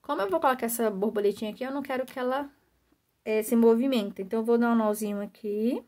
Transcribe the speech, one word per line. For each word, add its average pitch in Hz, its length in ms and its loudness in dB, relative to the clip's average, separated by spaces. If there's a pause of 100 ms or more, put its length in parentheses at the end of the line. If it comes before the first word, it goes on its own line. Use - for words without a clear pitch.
Como 302 220 -4
eu 392 80 -2
vou 349 80 2
colocar 262 260 2
essa 233 240 0
borboletinha 208 600 -2
aqui, 247 140 -8
eu 262 80 -6
não 277 100 -6
quero 262 240 -4
que 262 140 -10
ela, 269 280 -2 (760)
é, 220 180 0
se 233 140 0
movimente. 233 640 4
Então, 196 160 -4
eu 226 60 -2
vou 233 120 4
dar 233 140 2
um 233 60 2
nozinho 208 440 0
aqui. 214 680 -4